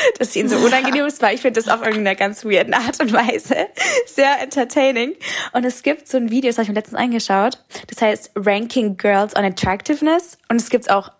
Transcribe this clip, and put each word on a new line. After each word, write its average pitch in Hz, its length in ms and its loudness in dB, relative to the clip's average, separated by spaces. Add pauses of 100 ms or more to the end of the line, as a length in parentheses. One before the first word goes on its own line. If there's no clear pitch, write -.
(200)
dass - 160 -2
ihnen 247 140 0
so 247 80 2
unangenehm 262 480 2
ist, 294 160 -4
weil 214 140 4
ich 262 80 -6
finde 226 180 0
das 220 100 -2
auf 226 140 0
irgendeiner 214 320 0
ganz 208 300 -4
weirden 208 260 2
Art 240 280 0
und 233 120 0
Weise 233 420 0 (520)
sehr 277 340 2
entertaining. 269 720 0 (400)
Und 247 140 0
es 247 160 -6
gibt 294 260 -2
so 262 80 0
ein 233 140 0
Video, 254 180 2
das 233 80 0
habe 226 60 2
ich 202 80 -4
mir 202 60 -2
letztens 214 220 -6
angeschaut, 226 600 0 (300)
das - 120 -8
heißt 220 360 0
Ranking 208 600 0
Girls 202 400 2
on 202 80 2
Attractiveness 294 960 0 (100)
und 233 140 2
es - 80 -8
gibt's 226 180 0
auch 196 320 2